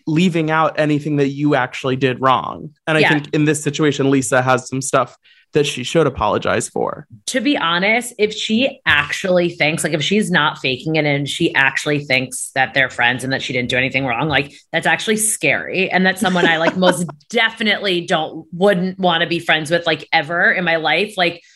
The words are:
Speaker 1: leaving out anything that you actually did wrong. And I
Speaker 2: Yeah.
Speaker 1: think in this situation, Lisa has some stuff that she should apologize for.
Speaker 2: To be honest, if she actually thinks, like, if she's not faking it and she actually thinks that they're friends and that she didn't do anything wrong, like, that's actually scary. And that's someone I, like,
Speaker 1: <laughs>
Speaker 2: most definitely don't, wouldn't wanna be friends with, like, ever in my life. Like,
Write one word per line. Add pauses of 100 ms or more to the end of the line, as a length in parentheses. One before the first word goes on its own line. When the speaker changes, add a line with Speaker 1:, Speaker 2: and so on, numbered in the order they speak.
Speaker 1:
leaving
out
anything
that
you
actually
did
wrong. (180)
And
I
Speaker 2:
Yeah.
Speaker 1:
think
in
this
situation,
Lisa
has
some
stuff (380)
that
she
should
apologize
for. (220)
Speaker 2:
To
be
honest,
if
she
actually
thinks,
like,
if
she's
not
faking
it
and
she
actually
thinks
that
they're
friends
and
that
she
didn't
do
anything
wrong,
like, (180)
that's
actually
scary.
And
that's
someone
I,
like,
Speaker 1:
<laughs>
Speaker 2:
most (220)
definitely
don't,
wouldn't
wanna
be
friends
with,
like,
ever
in
my
life.
Like, (140)